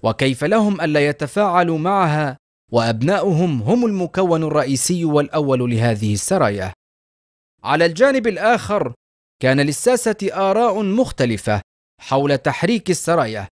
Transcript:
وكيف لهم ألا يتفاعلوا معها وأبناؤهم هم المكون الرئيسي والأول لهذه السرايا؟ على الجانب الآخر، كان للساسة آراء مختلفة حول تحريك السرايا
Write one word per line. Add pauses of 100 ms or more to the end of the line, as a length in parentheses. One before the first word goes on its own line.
وكيف
لهم
ألا
يتفاعلوا
معها (340)
وأبناؤهم
هم
المكون
الرئيسي
والأول
لهذه
السرايا؟ (880)
على
الجانب
الآخر، (480)
كان
للساسة (180)
آراء
مختلفة (400)
حول
تحريك
السرايا